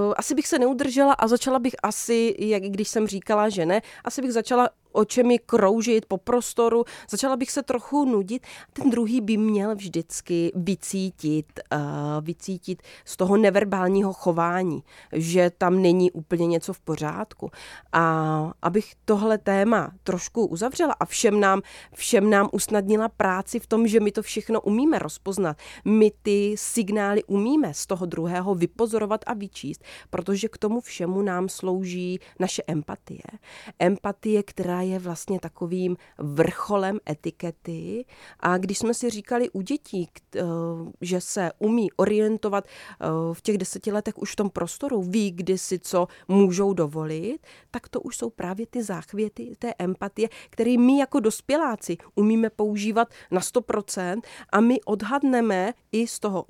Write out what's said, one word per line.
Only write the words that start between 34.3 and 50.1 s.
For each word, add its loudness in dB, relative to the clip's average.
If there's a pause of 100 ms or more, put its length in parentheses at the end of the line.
která -4
je -2
vlastně -6
takovým -4 (220)
vrcholem 0 (100)
etikety. -8 (360)
A 2
když -4
jsme 0
si -2
říkali -2
u -6
dětí, -4
k-, -16
eh, -2 (580)
že -2
se -4
umí 2
orientovat, 0
eh, -12 (260)
v -14
těch 0
deseti -6
letech -4
už -10
v -16
tom 0
prostoru, -4
ví, 0
kdy -2
si -4
co -2 (220)
můžou 4
dovolit, -4 (320)
tak -10
to -6
už -10
jsou -6
právě -8
ty -6
záchvěty -8
té -6
empatie, -4 (220)